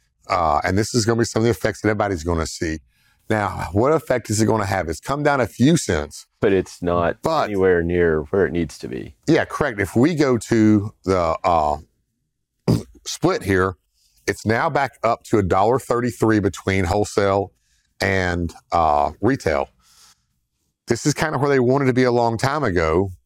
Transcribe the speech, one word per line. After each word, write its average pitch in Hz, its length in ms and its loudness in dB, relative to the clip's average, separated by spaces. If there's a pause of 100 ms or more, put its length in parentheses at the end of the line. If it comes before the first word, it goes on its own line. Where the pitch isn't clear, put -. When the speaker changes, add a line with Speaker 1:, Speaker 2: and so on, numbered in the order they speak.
(260)
Speaker 1:
Uh, 80 380 0
and 92 120 0
this 110 180 -2
is 117 120 0
gonna 117 140 0
be 117 40 0
some - 160 -2
of 110 40 2
the 117 60 2
effects 110 320 -4
that 104 80 0
everybody's 101 340 -2
gonna 82 220 -2
see. 80 340 -8 (500)
Now, 90 420 -2
what 120 200 2
effect 131 380 -2
is 107 100 0
it 110 60 2
gonna 110 200 0
have? 95 220 -2
It's 82 100 -6
come 143 240 -6
down 143 180 2
a 117 60 0
few 143 300 2
cents. 78 500 -4 (140)
Speaker 2:
But 107 120 2
it's 92 300 -2
not 87 400 0
Speaker 1:
But 156 220 0
Speaker 2:
anywhere 92 400 2
near 85 460 2
where 98 160 2
it 67 60 -4
needs 85 260 -4
to - 100 -12
be. 60 260 -12 (140)
Speaker 1:
Yeah, 139 160 2
correct. 131 360 -4
If 98 140 -4
we 147 220 2
go 131 220 2
to 107 540 2 (120)
the, 87 400 0
uh, 78 320 2 (920)
<clears throat> 113 80 2 (320)
split - 380 -2
here, 95 320 0 (500)
it's - 200 -4
now 120 240 0
back 139 320 -2
up 113 220 0
to - 140 0
a 104 40 2
dollar 98 360 2
thirty-three 117 600 0
between 95 460 -2
wholesale 101 680 0 (480)
and, 90 520 -2 (200)
uh, 76 480 2
retail. 82 480 -2 (1160)
This 120 200 -2
is 147 80 0
kinda 156 240 -2
where 143 100 0
they 139 120 4
wanted 131 260 2
to 127 60 2
be 123 120 4
a 123 80 2
long 117 240 2
time 139 280 -2
ago 87 460 0 (160)